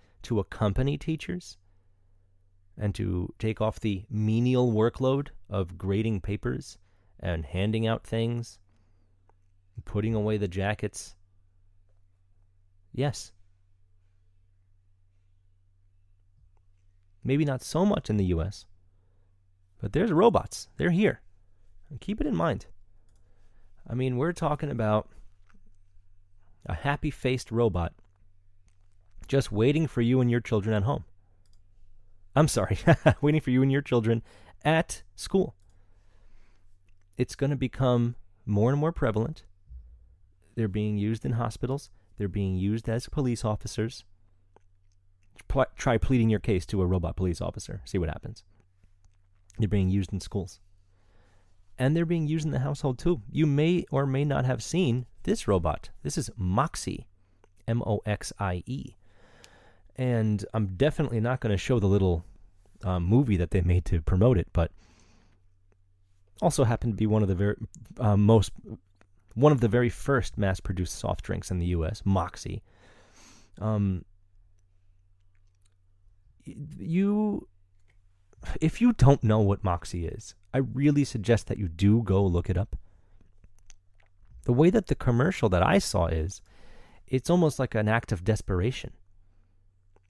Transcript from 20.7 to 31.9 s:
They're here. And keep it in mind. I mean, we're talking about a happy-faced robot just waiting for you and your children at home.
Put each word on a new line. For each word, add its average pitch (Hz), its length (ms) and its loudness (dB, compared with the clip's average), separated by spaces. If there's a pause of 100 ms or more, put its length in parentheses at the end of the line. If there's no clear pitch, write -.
They're 165 120 0
here. 175 320 0 (680)
And 127 100 -16
keep 208 180 -8
it 294 60 -2
in 262 100 -2
mind. 165 300 -2 (1200)
I 113 60 -10
mean, 127 240 -2
we're 160 160 -2
talking 151 380 -4
about 107 380 0 (1600)
a - 80 -6
happy-faced 139 800 -4
robot 98 420 0 (1300)
just 135 240 0
waiting 139 360 2
for 120 140 -2
you 123 200 4
and 120 100 2
your 120 80 2
children 110 360 -2
at 101 80 0
home. 139 200 -2 (1300)